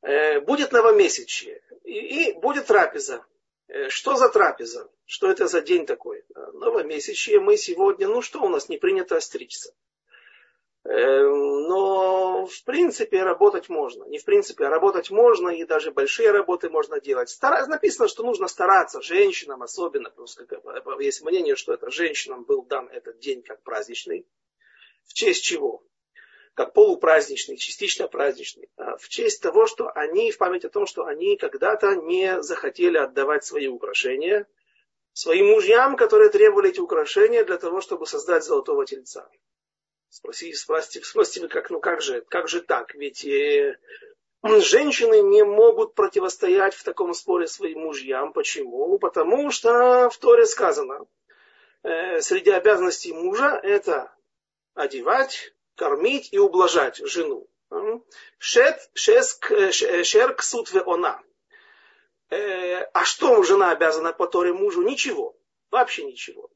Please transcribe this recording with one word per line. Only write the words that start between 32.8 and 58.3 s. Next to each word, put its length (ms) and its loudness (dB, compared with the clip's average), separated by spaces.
отдавать 480 -2
свои 220 -6
украшения 800 -4
своим 360 2
мужьям, 480 6
которые 340 6
требовали 400 6
эти 80 -8
украшения 640 2
для 140 -4
того, 220 -6
чтобы 260 -10
создать 380 -2
золотого 420 -2
тельца. 420 -16
Спроси-, 420 -16
спросите, 520 -8
спросите 360 -2
вы, 80 -10
как, 220 -8
ну 100 -8
как 200 -4
же, 200 -6
как 260 -6
же 140 -6
так? 340 -6
Ведь, 300 -12
э, 520 0
женщины 800 4
не 200 8
могут 540 6
противостоять 800 0
в 100 -20
таком 300 -4
споре 340 -2
своим 320 -10
мужьям. 520 -8
Почему? 680 -4
Потому 500 -2
что 580 4
в 100 -6
Торе 280 8
сказано, 580 -4
э, 380 -4
среди 300 2
обязанностей 600 2
мужа 480 -2
это 540 -2
одевать, 800 -4
кормить 560 -2
и 60 -2
ублажать 600 2
жену. 500 -6
М? 320 -8